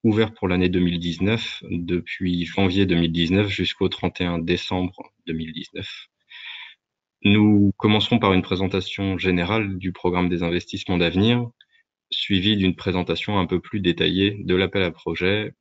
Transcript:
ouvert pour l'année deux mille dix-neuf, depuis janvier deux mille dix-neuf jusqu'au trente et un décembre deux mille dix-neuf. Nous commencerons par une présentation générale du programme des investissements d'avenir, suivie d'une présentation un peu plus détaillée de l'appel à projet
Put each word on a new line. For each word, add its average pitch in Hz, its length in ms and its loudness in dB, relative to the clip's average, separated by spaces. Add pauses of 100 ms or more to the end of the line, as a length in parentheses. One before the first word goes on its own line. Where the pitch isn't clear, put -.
ouvert 110 320 2
pour 95 140 -2
l'année 90 200 2
deux 90 120 2
mille 87 180 2
dix-neuf, 87 720 -4
depuis 87 720 -4
janvier 95 400 2
deux 87 120 2
mille 85 160 2
dix-neuf 90 360 2
jusqu'au 95 400 -2
trente - 320 -4
et 92 40 0
un 87 160 -2
décembre 90 720 -4 (120)
deux 82 100 -6
mille 80 180 -8
dix-neuf. - 560 -14 (1120)
Nous 104 540 6
commencerons 107 420 2
par 98 140 4
une 92 100 4
présentation 95 760 -2
générale 92 600 0
du 92 140 -6
programme 90 360 0
des 87 140 0
investissements 87 560 -2
d'avenir, 110 500 2 (640)
suivie 101 460 0
d'une 92 180 2
présentation 92 640 -2
un 87 80 0
peu 90 140 -2
plus - 200 -8
détaillée 92 600 0
de 90 160 0
l'appel 95 260 0
à 87 80 0
projet 95 720 -2